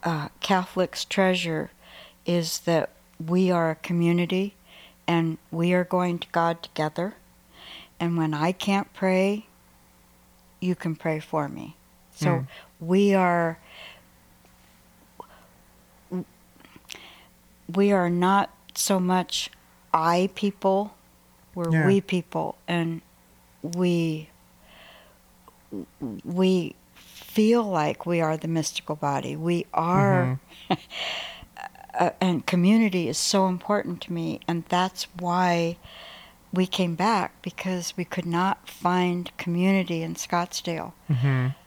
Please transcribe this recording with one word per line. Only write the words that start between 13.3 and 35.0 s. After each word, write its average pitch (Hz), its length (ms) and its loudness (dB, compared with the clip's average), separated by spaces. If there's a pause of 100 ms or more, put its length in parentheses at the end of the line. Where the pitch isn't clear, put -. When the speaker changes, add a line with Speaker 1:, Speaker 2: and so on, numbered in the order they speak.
Speaker 1:
we 202 180 4
are 180 180 4
not 180 400 2 (260)
so 196 240 0
much 185 500 -2 (440)
I 170 420 4
people, 196 600 -2 (600)
we're 170 160 -2
Speaker 2:
Yeah. 160 160 4
Speaker 1:
we 196 140 4
people, 165 540 -6 (120)
and 165 340 -2 (600)
we, 170 680 -2 (1900)
we 185 520 0 (180)
feel - 720 0
like 160 420 -2
we 170 160 0
are 160 160 0
the 160 100 -8
mystical 160 480 -4
body. 139 400 -4
We 170 380 -2
are, 175 680 2 (300)
Speaker 2:
Mm-hmm. - 40 4
Speaker 1:
<laughs> - 1300 -10
uh, 175 120 4 (100)
and 180 240 2
community 185 640 4
is 139 100 -2
so 190 300 2
important 180 540 -2
to - 120 -8
me, 165 340 -4
and 170 220 -2
that's 180 360 0 (140)